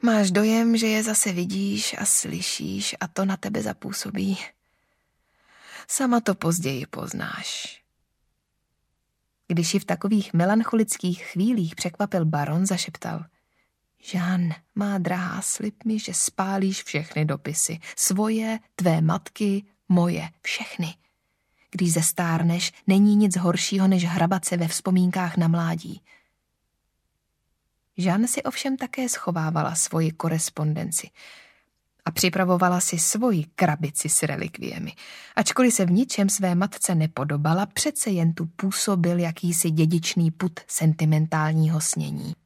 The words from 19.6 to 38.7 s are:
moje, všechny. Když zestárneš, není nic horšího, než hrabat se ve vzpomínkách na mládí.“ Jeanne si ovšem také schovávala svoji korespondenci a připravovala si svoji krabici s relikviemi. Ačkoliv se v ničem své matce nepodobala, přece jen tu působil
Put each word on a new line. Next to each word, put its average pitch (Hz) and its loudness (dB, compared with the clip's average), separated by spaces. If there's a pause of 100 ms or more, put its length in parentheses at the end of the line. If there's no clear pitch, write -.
moje, 170 2 (120)
všechny. - -6 (760)
Když 175 0
zestárneš, 170 0 (160)
není 208 6
nic 202 4
horšího, 185 2
než 185 4
hrabat 175 0
se 180 -2
ve 165 0
vzpomínkách 180 2
na 165 4
mládí.“ 165 0 (2000)
Jeanne 185 2
si - -4
ovšem 269 -4
také 254 -6
schovávala 165 -2
svoji 160 0
korespondenci 160 -4 (960)
a 160 -2
připravovala 180 2
si 175 -2
svoji 208 0 (120)
krabici 156 0
s - 2
relikviemi. - -6 (400)
Ačkoliv 247 4
se 190 2
v 175 2
ničem 202 2
své 185 0
matce 185 0
nepodobala, 156 0
přece - -4
jen 165 2
tu 165 -4
působil 175 0